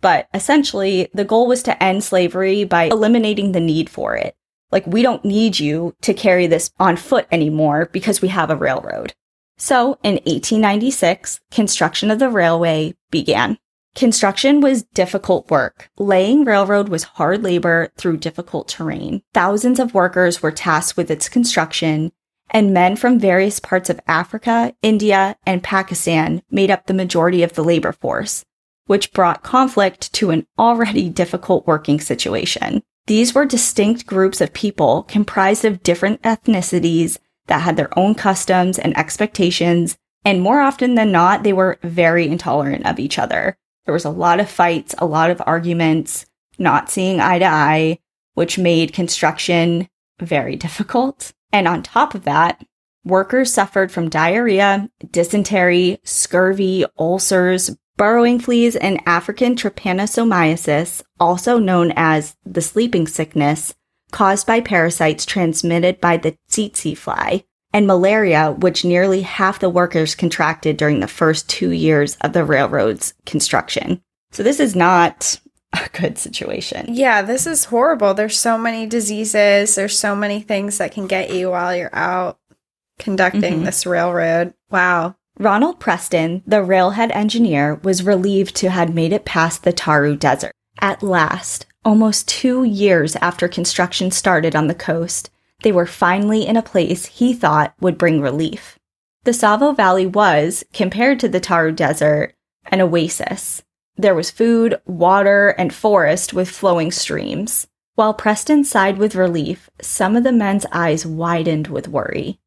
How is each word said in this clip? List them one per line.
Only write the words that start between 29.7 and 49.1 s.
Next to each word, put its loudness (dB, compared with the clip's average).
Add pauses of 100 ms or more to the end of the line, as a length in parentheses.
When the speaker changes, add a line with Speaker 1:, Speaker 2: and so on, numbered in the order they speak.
Speaker 1:
to 0
an -2 (100)
already 0
difficult -2
working 0
situation. -4 (240)
These 2
were 2
distinct 0
groups 0
of -2
people 0
comprised 0
of -2
different 0
ethnicities 0 (300)
that 0
had 0
their -2
own 4
customs 0
and -2
expectations, -2 (260)
and 2
more 2
often 0
than 2
not, 4
they 2
were 0
very 2
intolerant -2
of -2
each -4
other. -2 (280)
There -2
was -2
a -4
lot 0
of -2
fights, -2
a -2
lot 2
of -4
arguments, -2 (320)
not 0
seeing -2
eye 2
to 4
eye, 2 (380)
which -2
made 2
construction -2 (300)